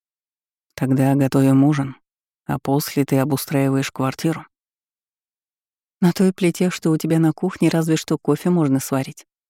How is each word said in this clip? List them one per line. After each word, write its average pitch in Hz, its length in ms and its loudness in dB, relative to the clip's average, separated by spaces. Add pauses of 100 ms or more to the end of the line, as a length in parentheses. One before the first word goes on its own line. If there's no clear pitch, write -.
(760)
«Тогда 135 400 0
готовим 135 500 4
ужин, 139 320 -2 (480)
а 139 120 -4
после 139 460 -2
ты 135 160 0
обустраиваешь 135 720 -2
квартиру». 139 540 -4 (1500)
«На 175 140 2
той 190 180 2
плите, 180 380 0
что - 220 -2
у 160 60 2
тебя 160 220 0
на 160 140 4
кухне, - 340 -2
разве 160 300 0
что 156 200 -4
кофе 147 320 -2
можно 151 300 2
сварить», 135 460 -6 (240)